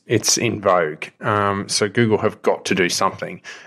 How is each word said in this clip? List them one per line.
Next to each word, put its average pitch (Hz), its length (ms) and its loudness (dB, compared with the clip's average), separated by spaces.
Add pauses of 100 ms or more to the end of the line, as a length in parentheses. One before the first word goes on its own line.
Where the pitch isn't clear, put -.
it's - 320 0
in 101 240 -2
vogue. 87 440 2 (160)
Um, 101 480 0
so - 200 0
Google 110 300 2
have 104 220 -2
got - 240 0
to 101 100 0
do 92 140 2
something. 90 520 -4 (260)